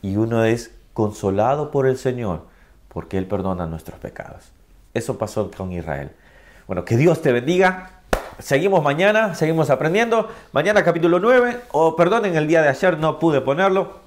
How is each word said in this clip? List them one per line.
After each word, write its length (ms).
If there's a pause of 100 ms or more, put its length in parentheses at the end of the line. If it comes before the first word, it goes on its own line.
Y 140
uno 280
es 260 (220)
consolado 760
por 160
el 120
Señor 440 (460)
porque 300
Él 80
perdona 400
nuestros 320
pecados. 540 (420)
Eso 240
pasó 320
con 220
Israel. 380 (560)
Bueno, 180
que 120
Dios 260
te 100
bendiga. 580 (480)
Seguimos 440
mañana, 520
seguimos 360
aprendiendo. 580 (240)
Mañana 320
capítulo 340
nueve, 420 (120)
o 240
perdón, 300
en 100
el 100
día 160
de 60
ayer 280
no 220
pude 220
ponerlo. 540 (120)